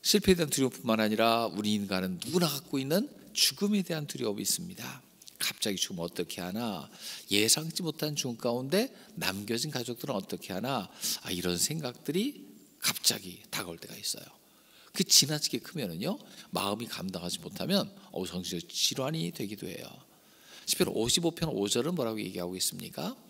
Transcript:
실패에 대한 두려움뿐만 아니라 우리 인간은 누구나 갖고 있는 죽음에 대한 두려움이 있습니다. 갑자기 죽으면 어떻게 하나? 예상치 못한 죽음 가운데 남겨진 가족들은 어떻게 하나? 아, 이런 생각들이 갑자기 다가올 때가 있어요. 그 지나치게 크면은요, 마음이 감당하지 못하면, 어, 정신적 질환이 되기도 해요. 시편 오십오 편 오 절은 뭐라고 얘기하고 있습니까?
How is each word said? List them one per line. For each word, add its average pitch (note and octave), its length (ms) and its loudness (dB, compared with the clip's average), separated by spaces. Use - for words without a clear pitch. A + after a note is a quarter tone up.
실패에 G3 300 6
대한 E3+ 160 2
두려움뿐만 B2 480 4
아니라 A2+ 480 6
우리 G#2 280 2
인간은 F#2 500 0
누구나 E3+ 240 2
갖고 C#3 300 -2
있는 D#3+ 300 2
죽음에 G3+ 480 4
대한 D#3 260 -2
두려움이 A#2 340 -2
있습니다. F#2 600 -4
갑자기 - 380 -2
죽으면 F2 280 -4
어떻게 E2+ 360 -4
하나? F#2 500 -4
예상치 A2+ 540 4
못한 D3+ 320 -2
죽음 B2 200 -2
가운데 C3+ 560 0
남겨진 G#2+ 560 -2
가족들은 B2 440 -4
어떻게 G2 380 -6
하나? G#2+ 360 -2
아, - 80 -8
이런 F2 260 2
생각들이 D3+ 920 -2
갑자기 G2 680 0
다가올 F2 280 -6
때가 - 180 -14
있어요. - 280 -6
그 - 120 2
지나치게 C#3+ 540 6
크면은요, A#2+ 600 -2
마음이 G#2 360 -2
감당하지 F2+ 520 -6
못하면, F#2+ 500 0
어, - 160 -4
정신적 F2 420 -6
질환이 F2 640 0
되기도 G2+ 380 -8
해요. - 160 -10
시편 - 220 2
오십오 C#3 420 2
편 E3 200 -4
오 G#2 180 2
절은 B2+ 260 2
뭐라고 A2+ 260 -2
얘기하고 F#2 360 -4
있습니까? D#3+ 600 -4